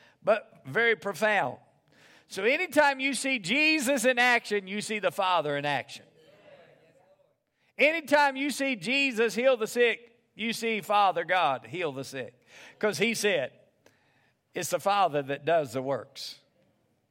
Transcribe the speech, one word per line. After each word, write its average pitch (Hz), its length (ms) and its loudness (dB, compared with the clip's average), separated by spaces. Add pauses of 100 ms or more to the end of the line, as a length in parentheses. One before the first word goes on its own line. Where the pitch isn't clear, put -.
(240)
but - 420 -2
very 220 300 2
profound. 202 640 0 (720)
So 190 160 -6
anytime 285 560 2
you 269 140 -2
see 269 240 -2
Jesus 269 640 0
in 254 120 2
action, 233 480 2
you 202 140 -6
see 214 200 -6
the 180 120 0
Father 170 460 0
in 143 80 -4
action. 135 400 -4 (1700)
Anytime 285 600 2
you 285 120 -2
see 269 280 -2
Jesus 233 580 0
heal 254 220 4
the 214 100 -2
sick, 240 320 2 (360)
you 220 180 -4
see 220 260 -4
Father 190 460 2
God 151 400 0
heal 151 260 -6
the 131 140 -8
sick. 131 280 -12 (440)
'Cause 202 200 0
he 226 160 2
said, 170 380 0 (1040)
"It's - 160 -6
the 175 100 -2
Father 180 440 0
that 139 200 -8
does 151 300 0
the 131 80 -4
works." - 580 -8 (720)